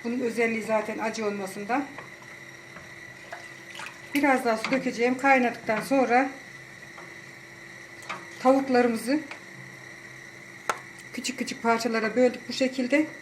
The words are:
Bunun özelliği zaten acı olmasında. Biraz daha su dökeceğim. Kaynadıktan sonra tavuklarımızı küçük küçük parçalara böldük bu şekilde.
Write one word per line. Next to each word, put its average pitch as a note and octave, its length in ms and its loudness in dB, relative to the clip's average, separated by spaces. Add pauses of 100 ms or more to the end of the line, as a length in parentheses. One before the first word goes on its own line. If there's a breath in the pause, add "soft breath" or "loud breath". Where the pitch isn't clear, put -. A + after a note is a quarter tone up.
Bunun A#3+ 160 -2
özelliği A3+ 440 0
zaten G#3+ 340 -2
acı G#3+ 280 -4
olmasında. G3+ 560 -2 (2250)
Biraz C#4 300 6
daha A3 120 4
su A3 140 -2
dökeceğim. B3+ 460 2
Kaynadıktan A#3+ 640 4
sonra C4+ 480 4 (2250)
tavuklarımızı B3+ 760 4 (1900)
küçük - 260 -6
küçük - 240 -6
parçalara A3+ 520 2
böldük B3 340 4
bu A#3+ 40 -6
şekilde. C4 520 2 (160)